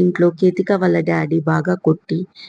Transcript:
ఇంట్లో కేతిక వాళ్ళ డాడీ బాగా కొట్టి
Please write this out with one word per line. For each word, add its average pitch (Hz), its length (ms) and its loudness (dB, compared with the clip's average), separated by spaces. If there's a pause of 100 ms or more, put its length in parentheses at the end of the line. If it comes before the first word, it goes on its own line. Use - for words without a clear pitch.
ఇంట్లో 180 260 2 (120)
కేతిక 185 320 0 (100)
వాళ్ళ 175 160 0 (120)
డాడీ 160 280 -2 (140)
బాగా 160 240 0
కొట్టి 160 420 -2 (320)